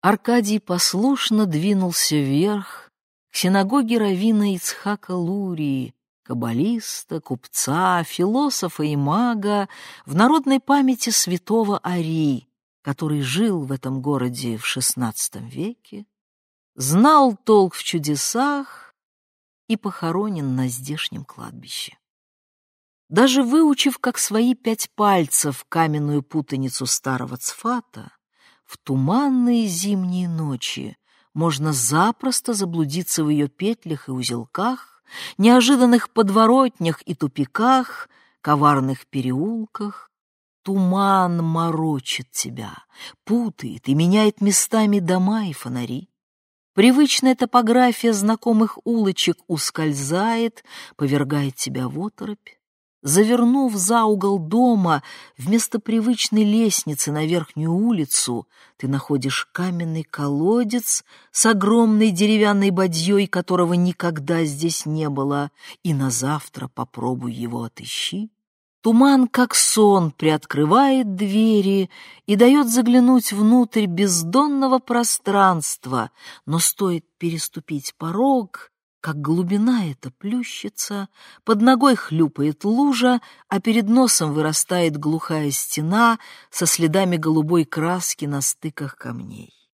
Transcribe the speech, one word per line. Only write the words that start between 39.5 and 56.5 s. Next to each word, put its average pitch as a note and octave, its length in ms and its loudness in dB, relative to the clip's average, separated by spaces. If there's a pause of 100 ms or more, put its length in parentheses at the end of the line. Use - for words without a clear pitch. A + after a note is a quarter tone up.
Туман F#3+ 800 2
морочит D#3+ 880 -2
тебя, A#2 420 -10 (520)
путает F3+ 640 -4
и C#3 60 2
меняет G3+ 440 2
местами G3+ 600 2
дома F#3 460 0
и E3+ 80 -6
фонари. B2 560 -8 (640)
Привычная B3+ 600 4
топография A#3+ 800 2
знакомых G#3+ 720 0
улочек G3 520 0 (100)
ускользает, E3+ 1160 -2 (320)
повергает C#3 600 -2
тебя B2+ 320 -6
в C#3 120 -8
оторопь. G#3 500 -12 (540)
Завернув A#3 720 2
за A3 300 0
угол G3+ 340 0
дома, F3+ 640 2 (340)
вместо G#3 420 -2
привычной A3 640 0
лестницы G#3 680 0